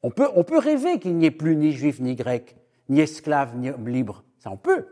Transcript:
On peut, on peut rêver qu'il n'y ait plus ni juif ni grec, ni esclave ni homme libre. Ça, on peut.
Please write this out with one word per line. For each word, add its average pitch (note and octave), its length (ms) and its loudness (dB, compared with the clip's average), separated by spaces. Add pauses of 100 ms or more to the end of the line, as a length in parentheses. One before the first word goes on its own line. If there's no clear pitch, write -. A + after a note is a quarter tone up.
On A#2+ 60 -4
peut, C4+ 260 2
on F3 80 4
peut D#4+ 140 2
rêver D4 420 2
qu'il F3 180 -4
n'y D#3+ 100 4
ait D3+ 40 4
plus D#3 240 0
ni D3+ 160 2
juif C#3 280 -2
ni B2+ 160 -4
grec, B2 420 -4 (320)
ni C#3 100 4
esclave D3 580 0
ni B2+ 120 -6
homme B2+ 180 -10
libre. B2 360 -4 (160)
Ça, G2+ 120 -14
on F#2+ 60 -12
peut. F4+ 340 0